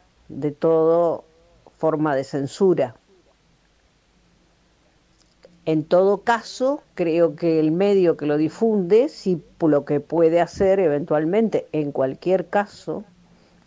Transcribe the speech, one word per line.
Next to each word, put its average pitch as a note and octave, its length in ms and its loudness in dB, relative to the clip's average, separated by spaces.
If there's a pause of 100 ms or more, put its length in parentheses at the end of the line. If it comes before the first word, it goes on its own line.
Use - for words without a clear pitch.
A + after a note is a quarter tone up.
(280)
de C#3+ 220 -6
todo D#3+ 760 0 (520)
forma D#3 400 0
de C3+ 80 -2
censura. C#3+ 720 -2 (2750)
En D#3 180 -2
todo G3 380 2
caso, B3+ 600 -4 (120)
creo E3 420 0
que D#3+ 240 0
el D#3 100 2
medio F#3 460 2
que D3 80 -10
lo D3 140 0
difunde, G#3+ 720 0
si - 260 -4
p-, - 320 -4
lo C#3+ 160 2
que D3 160 -2
puede E3 400 2
hacer F#3+ 400 0
eventualmente, E3 920 0
en D3 200 -4
cualquier E3+ 540 -2
caso, G3+ 580 -6 (640)